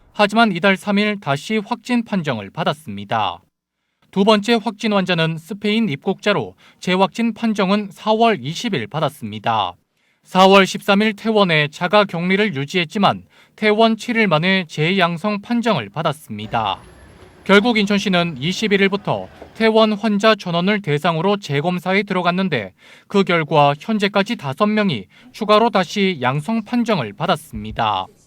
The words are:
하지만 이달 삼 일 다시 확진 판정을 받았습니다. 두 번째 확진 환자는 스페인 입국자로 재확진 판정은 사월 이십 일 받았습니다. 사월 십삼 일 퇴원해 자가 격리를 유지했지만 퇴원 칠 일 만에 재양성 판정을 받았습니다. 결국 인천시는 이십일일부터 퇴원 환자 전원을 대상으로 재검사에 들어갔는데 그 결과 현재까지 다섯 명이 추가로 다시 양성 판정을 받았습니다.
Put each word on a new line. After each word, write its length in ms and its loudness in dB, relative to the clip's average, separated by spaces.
하지만 380 2
이달 260 2
삼 200 -2
일 220 -2
다시 380 -2
확진 480 -4
판정을 420 -4
받았습니다. 960 -4
두 140 0
번째 300 4
확진 400 -2
환자는 420 0
스페인 540 -2
입국자로 640 -2
재확진 560 0
판정은 580 -2
사월 480 0
이십 320 -6
일 140 -4
받았습니다. 880 -4
사월 440 6
십삼 360 -2
일 120 0
퇴원해 540 2
자가 360 0
격리를 520 -2
유지했지만 680 0
퇴원 420 2
칠 180 -6
일 100 2
만에 420 0
재양성 760 -2
판정을 480 -2
받았습니다. 880 -4
결국 340 4
인천시는 600 0
이십일일부터 880 0
퇴원 400 4
환자 400 2
전원을 480 -2
대상으로 560 0
재검사에 680 -2
들어갔는데 680 -2
그 160 2
결과 540 2
현재까지 580 -2
다섯 300 -4
명이 400 -2
추가로 380 2
다시 500 -2
양성 420 -2
판정을 500 -2
받았습니다. 920 -4